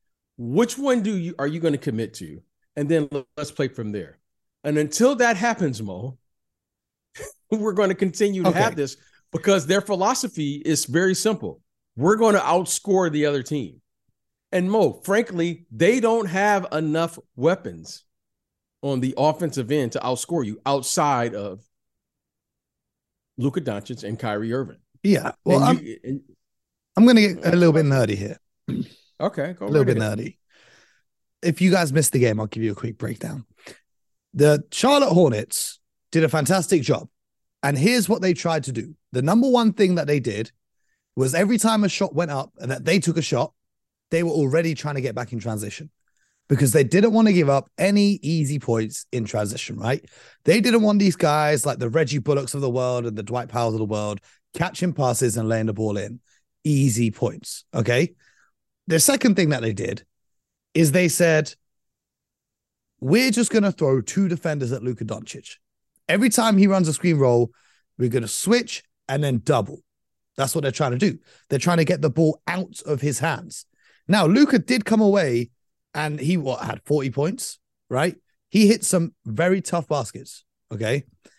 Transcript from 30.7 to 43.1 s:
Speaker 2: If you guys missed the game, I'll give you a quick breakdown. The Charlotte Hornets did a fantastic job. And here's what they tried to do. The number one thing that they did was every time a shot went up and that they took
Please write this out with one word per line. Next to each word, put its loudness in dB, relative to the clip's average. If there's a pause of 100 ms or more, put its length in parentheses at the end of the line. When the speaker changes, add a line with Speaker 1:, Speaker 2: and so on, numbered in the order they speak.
Speaker 2:
If 0
you 6
guys 2
missed 2
the 2
game, 2
I'll -4
give -6
you -2
a -6
quick -10
breakdown. -10 (880)
The 4
Charlotte 4
Hornets 0 (320)
did 2
a 2
fantastic 2
job. -2 (560)
And 0
here's 2
what 0
they 2
tried -2
to -10
do. -10 (160)
The -2
number 2
one 4
thing 2
that -2
they 2
did -6 (640)
was -2
every 2
time 2
a 2
shot -4
went -2
up -6
and -10
that -6
they 4
took 0